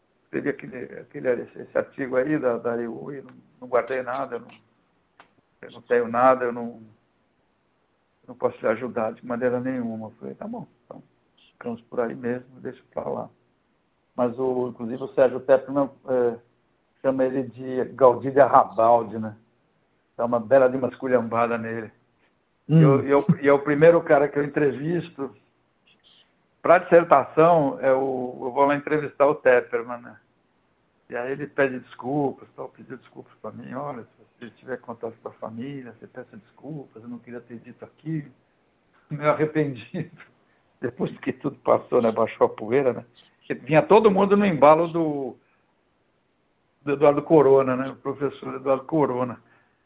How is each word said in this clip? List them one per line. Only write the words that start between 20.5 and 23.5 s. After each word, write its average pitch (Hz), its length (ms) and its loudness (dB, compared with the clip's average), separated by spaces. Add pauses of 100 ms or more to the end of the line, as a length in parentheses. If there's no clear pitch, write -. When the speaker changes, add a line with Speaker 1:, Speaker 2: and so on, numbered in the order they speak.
Speaker 1:
de 127 80 -4
uma 127 120 -4
esculhambada 117 680 -2
nele. 113 320 -10 (800)
Speaker 2:
Hum. 156 100 6
Speaker 1:
E 160 60 8
eu, 135 200 4
e 135 60 -2
eu, 143 160 2 (160)
e 139 60 2
é 143 40 8